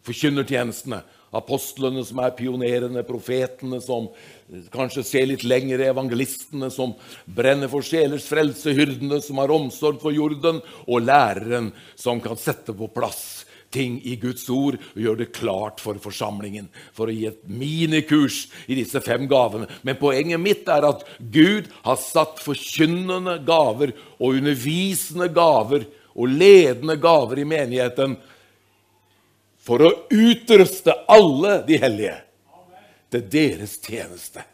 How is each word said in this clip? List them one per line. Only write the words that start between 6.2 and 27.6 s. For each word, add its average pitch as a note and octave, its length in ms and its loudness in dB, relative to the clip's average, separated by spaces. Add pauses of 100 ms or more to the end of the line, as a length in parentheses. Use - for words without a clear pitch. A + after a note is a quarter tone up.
som B2 220 -6 (320)
brenner C3 440 0
for C#3 140 -4
sjelers D3 480 -2
frelse, D3+ 400 -2
hyrdene C#3 500 0
som C#3 220 -6
har C#3 80 0
omsorg D3 500 -2
for D3+ 140 -2
jorden, D3+ 460 -2 (260)
og A#2+ 160 0
læreren A#2 680 2 (260)
som A#2+ 240 -4
kan A2+ 160 -8
sette - 340 -6
på G#2 220 -10
plass - 480 -8 (260)
ting B2+ 340 -6
i B2 120 -8
Guds B2 340 -8
ord C3 300 -2
og - 220 -14
gjøre A2+ 220 -2
det A2+ 120 -12
klart G#2+ 480 -6
for G2+ 180 -8
forsamlingen, G2+ 680 -10 (260)
for A2 140 -4
å A2+ 60 -6
gi A2 140 -6
et A2 200 -16
minikurs D3+ 960 -2 (220)
i C3 120 -4
disse B2 240 -4
fem B2 260 -4
gavene. A#2+ 400 2 (140)
Men B2+ 160 -6
poenget D3 420 0
mitt G3+ 300 0
er D3 160 4
at C#3 160 -2 (160)
Gud D#3+ 500 2 (160)
har B2+ 160 0
satt - 420 -2
forkynnende F3+ 920 -2 (100)
gaver C#3 460 2 (240)
og C3 220 0
undervisende D#3+ 960 -2
gaver C#3+ 540 4 (300)
og B2+ 160 0
ledende D#3 680 8
gaver C#3+ 420 4
i D3 40 -6
menigheten B2+ 680 -2 (1500)